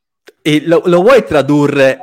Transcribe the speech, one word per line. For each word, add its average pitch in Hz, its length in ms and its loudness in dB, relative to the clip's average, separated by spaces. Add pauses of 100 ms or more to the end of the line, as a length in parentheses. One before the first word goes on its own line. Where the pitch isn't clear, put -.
(420)
E 151 240 -2
lo, 165 200 0
lo 175 160 2
vuoi 233 240 2
tradurre, 139 760 0